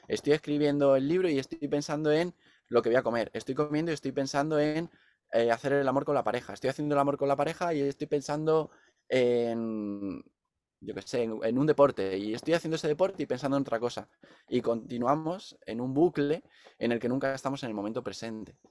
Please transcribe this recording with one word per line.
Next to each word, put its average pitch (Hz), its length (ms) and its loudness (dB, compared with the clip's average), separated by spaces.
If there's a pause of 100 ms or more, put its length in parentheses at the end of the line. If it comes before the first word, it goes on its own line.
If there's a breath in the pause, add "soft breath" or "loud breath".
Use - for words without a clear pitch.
Estoy 117 260 2
escribiendo 147 640 4
el 135 120 2
libro 180 220 2
y 139 100 2
estoy 143 280 -8
pensando 151 440 0
en 170 240 2 (320 soft breath)
lo 117 140 4
que 113 80 0
voy 117 80 4
a 131 60 4
comer. 117 300 0
Estoy 123 220 -6
comiendo 151 360 -2
y 151 40 0
estoy 135 160 -6
pensando 143 480 0
en, 151 300 0 (440 soft breath)
eh, 117 180 4
hacer 131 220 0
el 139 140 2
amor 135 180 0
con 147 100 0
la 120 80 0
pareja. 107 300 -4
Estoy - 160 -4
haciendo 147 260 -2
el 143 60 4
amor 139 160 0
con 139 100 0
la 139 80 4
pareja 165 380 -2
y 147 80 0
estoy 139 260 -4
pensando 151 640 0 (380 soft breath)
en, 113 1120 0 (560)
yo 98 160 -12
qué 98 60 -8
sé, 120 220 -2
en, 113 200 -4
en 113 140 2
un 143 100 4
deporte. 117 500 4
Y 104 160 -2
estoy 151 200 -2
haciendo 165 220 0
ese 160 120 -4
deporte 165 360 0
y - 20 -2
pensando 135 320 -2
en 139 40 2
otra 113 180 -2
cosa. 117 300 -6 (380 loud breath)
Y 123 140 0
continuamos 120 1040 -2
en 113 160 -6
un 131 120 -4
bucle 151 500 2 (360 loud breath)
en 117 120 0
el 117 80 0
que 120 100 -2
nunca 135 240 0
estamos 135 300 -6
en 123 60 -6
el 110 60 -6
momento 107 280 -4
presente. 110 540 -10 (140)